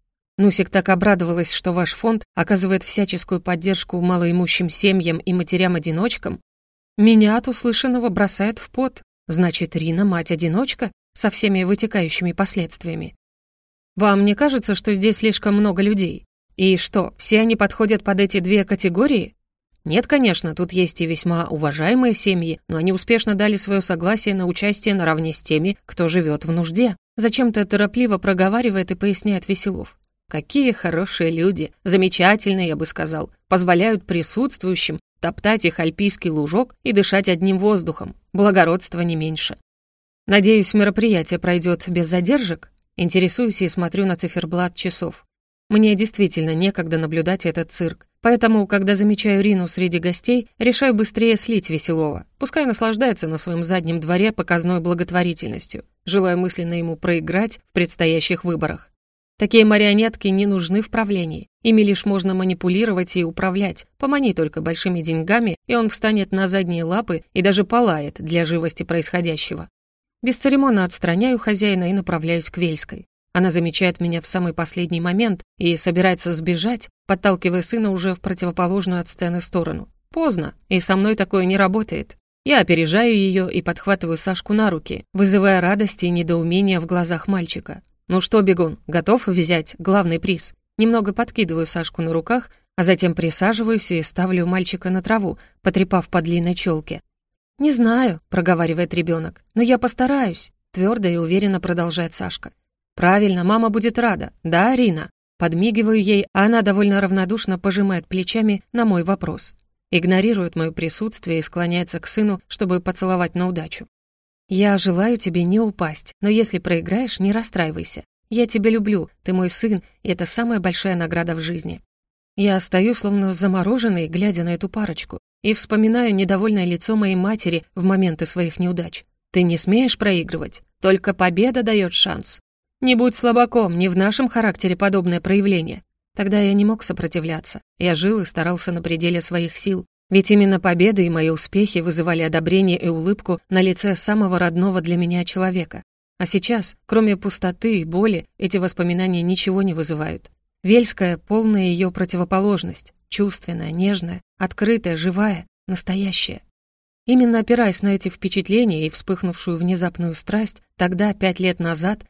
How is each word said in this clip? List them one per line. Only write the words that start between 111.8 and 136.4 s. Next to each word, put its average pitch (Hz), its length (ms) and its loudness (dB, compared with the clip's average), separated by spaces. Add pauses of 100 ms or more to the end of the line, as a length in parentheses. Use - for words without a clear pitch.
к - 80 -14
сыну, 208 400 0
чтобы 180 340 -2
поцеловать 180 540 -2
на 180 140 -2
удачу. 160 380 -8 (640)
«Я 202 280 4
желаю 190 400 2
тебе 175 280 -2
не 185 140 2
упасть, 185 640 -4
но 202 80 0
если 214 300 2
проиграешь, 175 640 -2
не 196 120 2
расстраивайся. 170 720 -4 (240)
Я 233 180 0
тебя 220 240 2
люблю, 208 380 0 (140)
ты 190 100 -4
мой 185 160 0
сын, 208 340 -2 (200)
и - 80 -4
это 175 160 -2
самая 233 340 -2
большая 180 340 -2
награда 170 400 -2
в 165 60 -8
жизни». 170 400 -8 (560)
Я 196 240 2
стою, 190 320 2
словно 202 400 -2
замороженный, 185 760 0
глядя 175 360 -2
на 170 80 -2
эту 175 160 -6
парочку, 190 520 -8 (260)
и 214 80 2
вспоминаю 220 580 2
недовольное 196 520 2
лицо 175 320 -2
моей 202 180 2
матери 185 500 -2 (120)
в 180 80 -4
моменты 190 420 2
своих 170 320 -4
неудач. 175 460 -4 (260)
«Ты 180 120 2
не 170 140 2
смеешь 233 400 2
проигрывать, 170 640 -4 (180)
только 190 340 2
победа 208 480 2
даёт 202 300 0
шанс. - 480 -2 (400)
Не 254 160 4
будь 247 180 4
слабаком, 233 640 2
не 185 100 2
в 180 80 0
нашем 214 320 2
характере 196 460 0
подобное 180 460 0
проявление». 190 640 0 (320)
Тогда 202 240 0